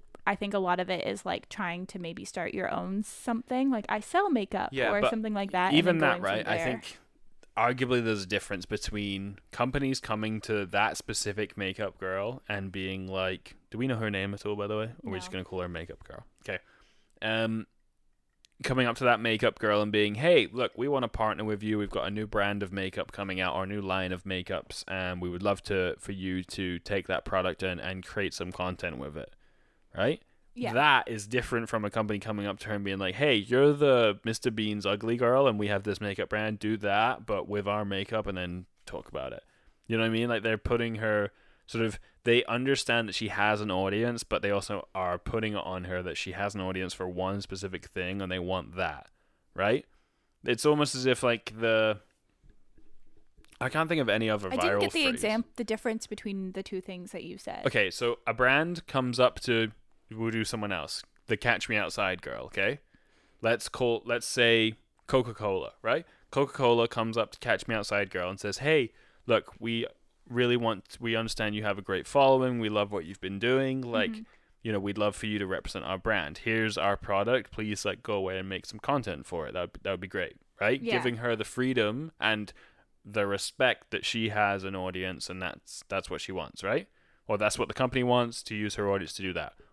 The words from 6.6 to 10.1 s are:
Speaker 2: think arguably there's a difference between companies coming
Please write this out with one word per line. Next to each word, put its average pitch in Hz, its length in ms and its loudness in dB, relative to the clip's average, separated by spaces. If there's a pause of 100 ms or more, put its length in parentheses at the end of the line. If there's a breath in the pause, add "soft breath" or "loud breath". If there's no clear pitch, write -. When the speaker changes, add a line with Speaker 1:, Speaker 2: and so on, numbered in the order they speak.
Speaker 2:
think - 340 -6 (580)
arguably 123 460 2
there's 107 200 0
a 90 40 -14
difference 101 380 -4
between 101 720 -4 (140)
companies 131 480 -2
coming 110 400 -4